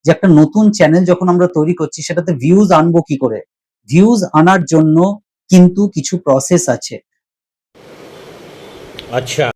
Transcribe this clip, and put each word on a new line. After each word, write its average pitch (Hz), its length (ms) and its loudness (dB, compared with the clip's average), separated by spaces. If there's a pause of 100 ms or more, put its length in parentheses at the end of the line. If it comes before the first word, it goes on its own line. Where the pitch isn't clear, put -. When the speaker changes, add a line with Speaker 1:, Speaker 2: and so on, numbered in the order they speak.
Speaker 1:
যে 151 80 0
একটা 190 160 0
নতুন 175 440 4
চ্যানেল 170 340 2
যখন 180 240 -2
আমরা 180 180 0
তৈরি 170 260 -2
করছি, 156 280 -8
সেটাতে 170 320 -6
ভিউজ 175 380 2
আনবো 165 300 2
কি 151 160 -6
করে? 110 220 -6 (500)
ভিউজ 202 300 2 (140)
আনার 175 320 2
জন্য 156 320 0 (520)
কিন্তু 180 380 4
কিছু 165 300 -8
প্রসেস 165 520 -2
আছে। 117 260 -6 (2250)
Speaker 2:
আচ্ছা। 123 440 -6